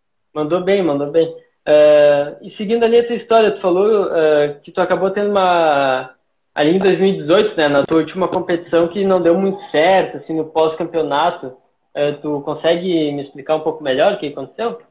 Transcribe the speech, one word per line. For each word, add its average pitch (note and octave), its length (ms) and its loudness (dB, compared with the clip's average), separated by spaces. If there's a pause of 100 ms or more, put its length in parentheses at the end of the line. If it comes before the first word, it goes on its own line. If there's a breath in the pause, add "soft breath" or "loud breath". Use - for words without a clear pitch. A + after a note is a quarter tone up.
(320)
Mandou D3+ 300 -4
bem, G3 200 0
mandou C#3+ 280 -2
bem. D#3+ 260 0 (300 loud breath)
É, D3 760 4
e G3+ 140 -16
seguindo A3+ 280 -2
ali A3+ 140 4
a A#3 80 2
tua A#3+ 100 -4
história, A3+ 360 2
tu - 80 -8
falou, G3 560 0
é, D3 460 2
que - 100 -20
tu F#3+ 80 -4
acabou F3+ 300 0
tendo G#3 200 -2
uma, D#3 840 0 (400)
ali D3+ 180 2
em F#3+ 60 2
dois F#3 200 2
mil F#3+ 160 2
e E3 40 -8
dezoito, F3+ 380 0
né, D3+ 120 2
na C#3 160 2
tua D#3+ 140 0
última E3+ 300 -4
competição E3+ 600 -2
que G3+ 160 -4
não F#3 180 2
deu E3+ 160 4
muito F#3+ 220 -2 (100)
certo, E3 480 2
assim, D#3+ 160 -10
no D#3 160 -4
pós-campeonato. D#3+ 1080 -2 (380)
É, D3 180 -2
tu D3 300 -6
consegue E3 680 -2
me C#3+ 100 -8
explicar C#3+ 320 -6
um D#3 60 -2
pouco D#3 220 -6
melhor D3 320 0
o - 40 -10
que D3+ 80 -10
aconteceu? C#3+ 640 -10